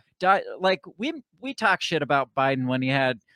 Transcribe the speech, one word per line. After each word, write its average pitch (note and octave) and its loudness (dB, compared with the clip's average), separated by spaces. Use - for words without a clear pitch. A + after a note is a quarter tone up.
di-, F#3+ 4
like, F3+ 0
we, C#4+ -6
we C4 -8
talk G3+ 0
shit D#3 -2
about C#3 0
Biden C3+ 0
when B2+ -2
he C3 -2
had, C3 0